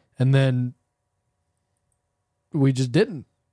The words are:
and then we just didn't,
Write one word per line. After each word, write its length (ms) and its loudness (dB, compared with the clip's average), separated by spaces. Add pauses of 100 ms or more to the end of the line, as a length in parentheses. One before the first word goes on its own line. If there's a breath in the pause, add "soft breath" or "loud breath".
(180)
and 160 2
then 400 0 (1800)
we 200 2
just 200 -4
didn't, 340 -2 (260)